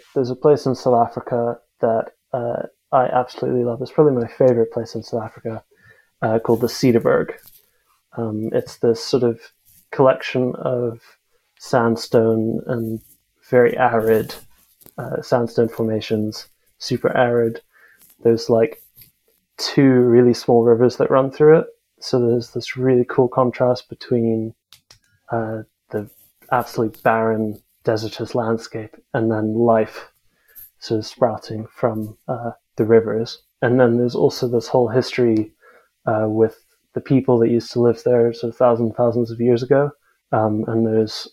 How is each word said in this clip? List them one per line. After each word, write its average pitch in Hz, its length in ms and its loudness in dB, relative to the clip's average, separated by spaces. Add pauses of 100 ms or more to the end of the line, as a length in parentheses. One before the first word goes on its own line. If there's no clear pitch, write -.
(140)
there's 127 160 -2
a 127 60 -6
place 143 300 2
in 131 80 0
South 120 320 2
Africa 120 520 -6 (220)
that, 113 320 -2 (200)
uh, 120 300 -4 (300)
I 127 140 2
absolutely 127 580 -2
love. 120 180 -4
It's 127 100 -10
probably 151 280 4
my 113 80 -4
favorite 117 440 2
place 113 220 -8
in 110 80 -10
South 113 200 -8
Africa, 110 400 -12 (600)
uh, 113 160 0
called 117 240 0
the 120 40 0
Cederberg. - 640 0 (840)
Um, 110 360 -6
it's - 260 -6
this 117 260 0
sort 123 180 0
of 117 160 0 (520)
collection 131 640 0
of 120 440 -6 (580)
sandstone 113 1080 0
and 113 340 -6 (500)
very 120 260 4
arid, 110 580 0 (640)
uh, 135 240 -8
sandstone 120 480 0
formations, 107 800 -4 (300)
super - 380 -4
arid. 120 440 0 (640)
There's, 117 280 2
like, 113 320 0 (760)
two - 320 2
really 123 440 6
small 117 300 2
rivers 120 320 4
that - 140 0
run 135 200 2
through 156 300 6
it. - 60 -4 (340)
So 127 200 -2
there's 120 320 0
this - 240 -10
really 127 280 2
cool 123 240 0
contrast 127 600 0
between, 113 640 -4 (760)
uh, 110 320 -6 (280)
the 104 180 -8 (440)
absolute 120 500 -4
barren, 110 580 0 (240)
desertous 110 500 -6
landscape 113 640 -6 (180)
and 113 160 0
then 107 240 -2
life 113 540 0 (680)
sort 113 200 -4
of 107 80 -10
sprouting 110 600 -4
from, 107 500 -6 (120)
uh, 117 240 -8 (240)
the 117 80 0
rivers. 110 580 0 (200)
And 127 180 2
then 120 180 4
there's 123 160 -2
also - 340 0
this 117 200 -2
whole 123 200 2
history, 117 640 0 (540)
uh, 110 220 0
with 110 360 0 (300)
the 123 60 -6
people 131 380 2
that 117 120 2
used 117 220 -2
to 120 80 -2
live 117 240 2
there 120 280 2
sort 117 200 -8
of - 40 -16
thousands, 117 400 2
thousands 117 340 0
of 117 100 -8
years 120 220 2
ago. 139 280 4 (420)
Um, 110 360 0
and 113 180 0
there's, 110 460 -2